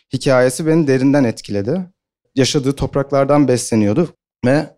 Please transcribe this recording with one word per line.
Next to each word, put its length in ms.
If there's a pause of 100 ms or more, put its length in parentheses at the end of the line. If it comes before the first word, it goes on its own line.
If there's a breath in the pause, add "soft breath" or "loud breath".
(120 soft breath)
hikayesi 540
beni 200
derinden 380
etkiledi. 560 (540)
Yaşadığı 380
topraklardan 760
besleniyordu 600 (360)
ve, 220 (120)